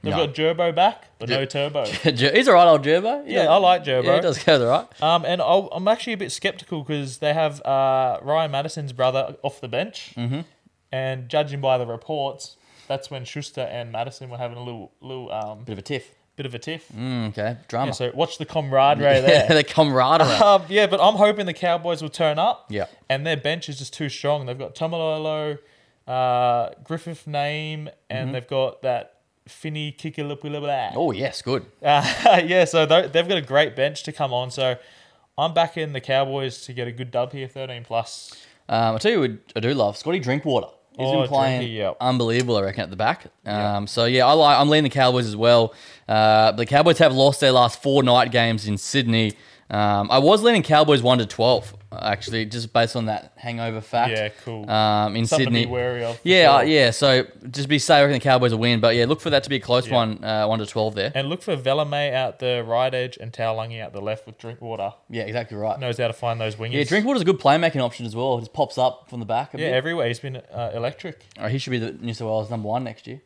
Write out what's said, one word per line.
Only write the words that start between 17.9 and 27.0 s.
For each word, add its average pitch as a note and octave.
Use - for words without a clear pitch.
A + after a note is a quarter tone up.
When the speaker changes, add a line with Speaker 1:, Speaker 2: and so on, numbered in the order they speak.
Speaker 1:
so B2
watch D#3+
the D#3
camaraderie C#3
Speaker 2:
<laughs> C#3
Yeah, C3
Speaker 1:
there. B2+
Speaker 2:
the D#3
camaraderie. C#3+
Speaker 1:
Um, G3
yeah, G3+
but F#3+
I'm G#3
hoping G#3
the E3+
Cowboys E3+
will D3+
turn D3+
up. A3
Speaker 2:
Yeah. G2+
Speaker 1:
And C#3
their E3
bench D3+
is C#3
just C3+
too D3+
strong. C#3+
They've B2+
got -
Tomalolo, D#3
uh, B2
Griffith D#3+